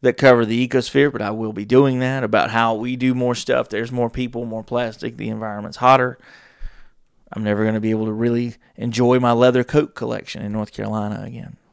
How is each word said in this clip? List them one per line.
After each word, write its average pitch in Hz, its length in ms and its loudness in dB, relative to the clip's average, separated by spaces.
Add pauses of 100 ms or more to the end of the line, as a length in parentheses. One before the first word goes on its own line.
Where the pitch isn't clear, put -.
that 123 160 2
cover 123 300 6
the 117 200 0
ecosphere, 135 460 2
but 113 100 -6
I 104 100 -2
will 110 200 -6
be 104 120 -8
doing 127 340 4
that, 127 260 -2
about 107 260 2
how 113 240 2
we 123 220 -6
do 127 180 0
more 123 200 0
stuff. 127 340 -2
There's 113 240 -6
more 123 160 -2
people, 117 380 -6
more 110 180 -10
plastic. 117 520 -6
The 113 120 -8
environment's 107 500 -10
hotter. 127 400 4 (1120)
I'm 107 120 -6
never 104 200 0
gonna 110 160 0
be 110 100 -2
able 110 160 0
to 107 60 -4
really 120 420 -2 (220)
enjoy 120 420 2
my 123 140 2
leather 123 320 4
coat - 300 0
collection - 480 -8
in 104 100 -8
North 107 200 -6
Carolina 104 540 -6
again. 117 300 -14 (160)